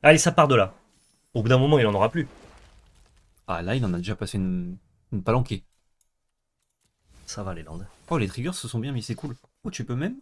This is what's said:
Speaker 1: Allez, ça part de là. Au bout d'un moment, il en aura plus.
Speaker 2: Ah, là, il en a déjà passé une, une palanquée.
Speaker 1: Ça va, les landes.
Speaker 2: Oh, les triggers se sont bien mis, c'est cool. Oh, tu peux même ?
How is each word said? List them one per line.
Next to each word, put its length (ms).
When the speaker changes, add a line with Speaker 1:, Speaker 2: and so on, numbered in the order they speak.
Speaker 1:
Allez, 160
ça 140
part 160
de 60
là. 200
Au 80
bout 60
d'un 100
moment, 200
il 80
en 80
aura 160
plus. 180
Speaker 2:
Ah, 160
là, 120
il 100
en 100
a 40
déjà 180
passé 220
une, 380
une 100
palanquée. 420
Speaker 1:
Ça 160
va, 120
les 80
landes. 240
Speaker 2:
Oh, 80
les 100
triggers 240
se 160
sont 100
bien 140
mis, 100
c'est 120
cool. 220
Oh, 60
tu 140
peux 120
même ? 260